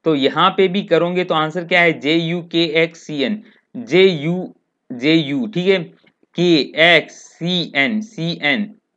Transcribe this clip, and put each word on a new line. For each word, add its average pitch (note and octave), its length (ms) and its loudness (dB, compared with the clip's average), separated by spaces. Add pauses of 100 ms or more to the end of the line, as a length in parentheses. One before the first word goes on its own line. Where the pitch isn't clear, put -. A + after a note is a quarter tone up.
तो D#3+ 100 2
यहाँ C#3+ 360 2
पे F#3+ 180 2
भी F#3+ 140 -2
करोगे F3 420 0
तो F3+ 100 -2
आंसर D#3 300 -2
क्या F3 160 2
है? D#3+ 200 2
जे C#3+ 140 0
यू E3+ 280 -2
के E3+ 220 -2 (180)
एक्स E3+ 240 -6
सी D3+ 160 -6
एन, G#2+ 200 -4 (340)
जे C3 260 2
यू, F3+ 520 0 (380)
जे C3 220 0
यू, C#3 320 0
ठीक F3 200 -4
है, F#3+ 120 2 (600)
के F3 160 4 (400)
एक्स - 200 0
सी E3+ 640 -6
एन, B2 240 0
सी E3 420 -8
एन, B2 320 -2 (220)